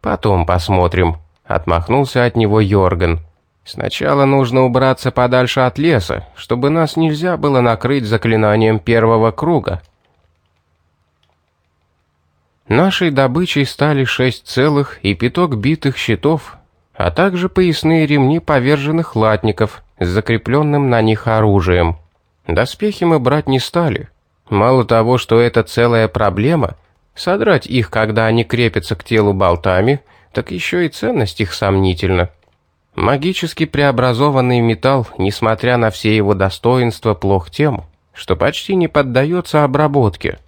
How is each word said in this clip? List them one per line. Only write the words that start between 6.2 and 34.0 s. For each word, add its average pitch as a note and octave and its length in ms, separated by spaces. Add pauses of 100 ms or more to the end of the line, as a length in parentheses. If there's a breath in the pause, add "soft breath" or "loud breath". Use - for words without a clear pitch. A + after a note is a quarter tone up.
чтобы B2 360
нас D#3+ 260
нельзя E3 400
было C#3+ 240
накрыть A#2+ 440
заклинанием A2 760
первого A2+ 520
круга». G#2+ 520 (2750)
Нашей E3+ 420
добычей C#3 560
стали C#3+ 380
шесть - 420
целых C#3+ 560
и G2 120
пяток C3 420
битых C3+ 400
щитов, - 600 (380)
а - 160
также F3+ 380
поясные D#3+ 580
ремни C#3+ 340
поверженных D3 760
латников G#2+ 680 (160)
с F2 80
закреплённым B2+ 840
на A#2 120
них A2 240
оружием. F#2 680 (500)
Доспехи B2+ 580
мы E3 140
брать C#3 300
не C3+ 100
стали. D#3 500 (420)
Мало A#2 340
того, A2+ 320
что A#2 240
это A#2 220
целая A#2 460
проблема, G#2+ 680 (380)
содрать G3 520
их, B2 240
когда A2 360
они A2+ 180
крепятся A2+ 520
к - 80
телу G#2 280
болтами, F#2+ 680 (320 soft breath)
так - 180
ещё F3 300
и E3 80
ценность F#3+ 520
их G2+ 140
сомнительна. F#2 760 (640)
Магически D#3 680
преобразованный B2+ 960